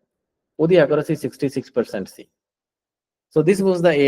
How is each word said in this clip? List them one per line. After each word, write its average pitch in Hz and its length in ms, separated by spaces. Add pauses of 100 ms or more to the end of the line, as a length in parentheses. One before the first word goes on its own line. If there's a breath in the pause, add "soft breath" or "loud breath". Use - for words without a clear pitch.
(600)
ਉਹਦੀ 165 160
ਐਕੂਰੇਸੀ 147 400
ਸਿਕਸਟੀ 135 320
ਸਿਕਸ - 240
ਪਰਸੈਂਟ 107 360
ਸੀ। - 160 (1120)
So 156 60
this 196 220
was 185 100
the 175 140
A 143 180